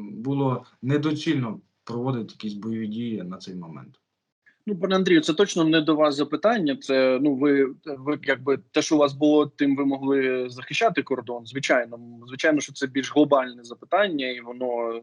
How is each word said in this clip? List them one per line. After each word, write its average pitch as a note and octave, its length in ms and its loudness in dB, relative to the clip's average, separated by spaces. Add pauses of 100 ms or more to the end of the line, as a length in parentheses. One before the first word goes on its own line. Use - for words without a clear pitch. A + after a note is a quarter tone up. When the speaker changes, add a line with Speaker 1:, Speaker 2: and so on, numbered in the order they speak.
(120)
Speaker 1:
було C3 520 -2 (180)
недоцільно C#3+ 800 -2 (240)
проводити A#2+ 480 -6
якісь G#2+ 220 -10
бойові A2 320 -6
дії A2 360 -6
на F2+ 160 -12
цей - 160 -16
момент. D#2+ 460 -16 (680)
Speaker 2:
Ну, G#3 100 -4
пане F#3+ 200 0
Андрію, F#3 240 6
це D#3 140 0
точно F3+ 300 2
не D#3+ 160 4
до D#3 160 2
вас D3 200 4
запитання. D3+ 600 0
Це, C3 460 2
ну, D3 120 2
ви, C#3 400 4 (100)
ви, C#3+ 380 -6
якби, C3 360 0 (120)
те, D3+ 120 0
що D#3+ 140 2
у - 20 4
вас C#3+ 140 4
було, D3 340 4
тим C#3 300 0
ви C#3 80 0
могли C3 640 0
захищати F3 520 -2
кордон. A#2+ 440 -6
Звичайно, A#2+ 520 -2 (280)
звичайно, D3 340 0
що C#3+ 120 -10
це C#3 140 -6
більш C3 280 -6
глобальне C3 500 2
запитання, C#3+ 640 -2
і B2 120 -8
воно, A#2+ 640 -6